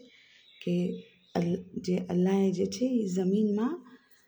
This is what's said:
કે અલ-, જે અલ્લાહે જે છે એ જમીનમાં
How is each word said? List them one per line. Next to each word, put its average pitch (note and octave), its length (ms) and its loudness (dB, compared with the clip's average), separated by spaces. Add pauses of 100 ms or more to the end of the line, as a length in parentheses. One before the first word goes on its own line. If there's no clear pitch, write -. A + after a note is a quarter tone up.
(640)
કે F3+ 380 -2 (320)
અલ-, F3 460 -2
જે F3+ 160 0
અલ્લાહે F#3 540 2
જે F3+ 140 0
છે F#3+ 200 -2
એ A#3+ 220 0
જમીનમાં G#3 840 0 (380)